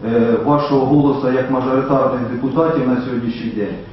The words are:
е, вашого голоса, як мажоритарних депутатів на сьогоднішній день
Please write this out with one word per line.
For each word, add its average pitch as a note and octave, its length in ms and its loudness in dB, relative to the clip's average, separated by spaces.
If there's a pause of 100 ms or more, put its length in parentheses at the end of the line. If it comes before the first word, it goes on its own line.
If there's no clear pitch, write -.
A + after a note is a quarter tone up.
(140)
е, A#2 300 4
вашого C#3+ 420 2
голоса, C#3 460 2
як C3 180 0
мажоритарних B2+ 720 0 (120)
депутатів C3+ 560 0
на B2 120 0
сьогоднішній A2+ 500 -4
день G2+ 240 -6 (180)